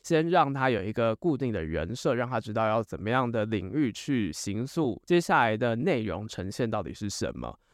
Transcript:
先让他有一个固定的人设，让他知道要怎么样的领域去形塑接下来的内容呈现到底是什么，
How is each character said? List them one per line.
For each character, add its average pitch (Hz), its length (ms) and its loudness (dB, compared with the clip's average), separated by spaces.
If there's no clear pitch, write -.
先 165 260 2
让 160 240 4
他 135 160 2
有 107 140 2
一 107 100 -4
个 113 240 2
固 170 180 0
定 127 160 -2
的 92 140 -2
人 82 320 -2
设， 139 180 0
让 120 140 0
他 123 100 -2
知 107 140 -6
道 110 160 2
要 113 140 2
怎 - 180 -8
么 95 80 -4
样 123 220 2
的 110 160 0
领 98 260 -2
域 139 180 0
去 107 400 -2
形 104 360 -4
塑 135 400 -2
接 175 120 4
下 170 200 2
来 113 180 4
的 117 180 2
内 127 280 0
容 104 260 -4
呈 95 240 -6
现 117 180 -2
到 110 120 -2
底 69 100 -8
是 104 160 -6
什 92 260 -4
么， 60 240 -10